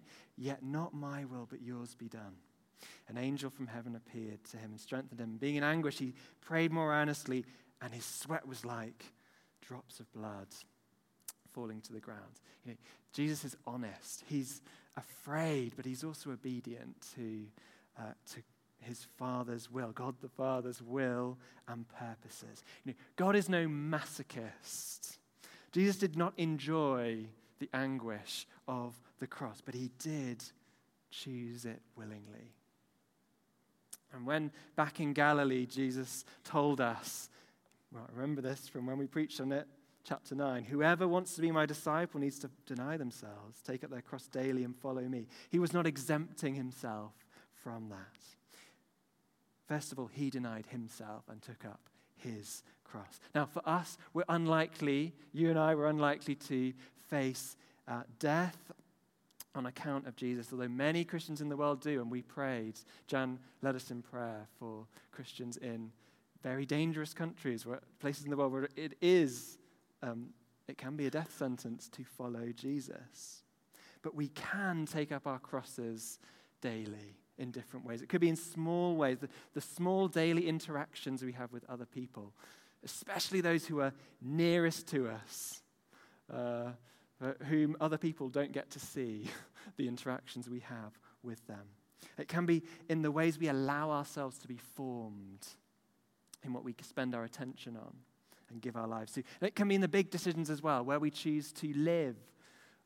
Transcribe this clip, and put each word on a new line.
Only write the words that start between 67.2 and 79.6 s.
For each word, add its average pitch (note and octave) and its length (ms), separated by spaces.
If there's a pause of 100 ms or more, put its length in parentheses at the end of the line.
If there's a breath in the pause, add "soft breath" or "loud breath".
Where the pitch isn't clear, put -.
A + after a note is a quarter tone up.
where, A#2+ 160 (180)
places C#3+ 240
in C#3+ 80
the C#3 60
world C#3 160
where C3+ 220
it D3+ 260
is, D#3 560 (440 soft breath)
um, A#2+ 280 (380)
it C3+ 100
can C3+ 180
be C#3+ 100
a C3 60
death D#3 260
sentence B2 520
to - 140
follow A#2 500
Jesus. C3 880 (580 loud breath)
But D#3 140
we D3 140
can F3+ 560
take D3 260
up C#3 160
our C3 120
crosses A#2 800 (440 loud breath)
daily G#2+ 560 (200)
in B2 140
different B2 340
ways. A#2+ 160
It C3+ 60
could F3+ 140
be E3+ 80
in D#3+ 60
small E3+ 600
ways, C3+ 240
the, C3+ 100 (240 loud breath)
the - 80